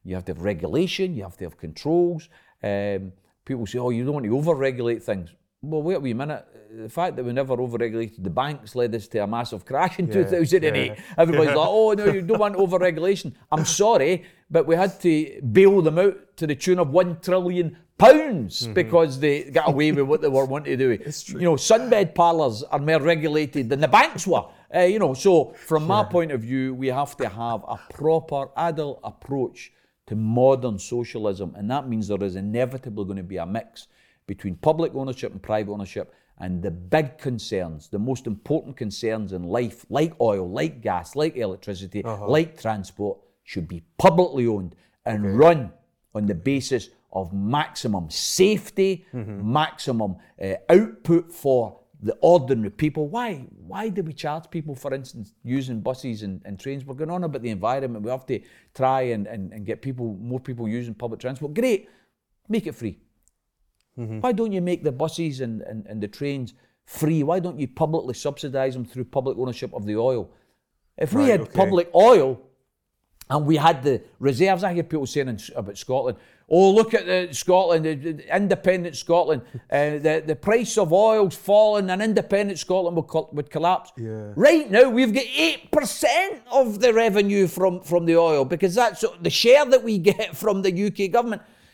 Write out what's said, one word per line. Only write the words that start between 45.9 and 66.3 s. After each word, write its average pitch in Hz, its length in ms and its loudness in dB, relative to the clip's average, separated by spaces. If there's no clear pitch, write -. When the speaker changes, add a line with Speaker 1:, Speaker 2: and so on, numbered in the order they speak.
Speaker 1:
on 107 120 -2
the 101 100 0
basis 127 540 -2
of 92 200 -6
maximum 101 760 -4
safety, 190 1040 0
Speaker 2:
Mm-hmm. 104 380 -6
Speaker 1:
maximum, 107 560 -4
uh, 95 140 -6
output 170 600 2
for 123 480 0
the 104 200 -4
ordinary 131 500 4
people. 151 360 -4
Why, 190 400 -8
why 196 220 -8
do 190 140 -4
we 156 100 -10
charge 156 360 -8
people, 151 260 -8
for 135 180 -8
instance, 123 400 -12
using 127 360 -4
buses 117 440 -6
and, 95 220 -10
and 98 140 -12
trains? 135 260 -10
We're 135 100 -14
going 151 160 -8
on 180 120 -4
about 139 180 -6
the 117 100 -6
environment. 117 520 -4
We 117 80 -6
have 131 160 -8
to 110 140 -4
try 131 280 0
and, 104 140 -4
and, 104 260 -10
and 104 120 -14
get 113 160 -6
people, 123 380 -8
more 123 220 -8
people 120 260 -8
using 117 260 -6
public 113 280 -10
transport. 139 320 -6
Great, 233 340 0
make 214 180 -2
it 147 80 -8
free. 107 220 -8
Speaker 2:
Mm-hmm. 110 220 -8
Speaker 1:
Why 254 140 0
don't 220 180 -2
you 190 100 -2
make 175 220 -4
the 147 80 0
buses 151 500 -4
and, 117 200 -6
and, 110 260 -12
and 107 140 -10
the 104 80 -4
trains 139 440 -8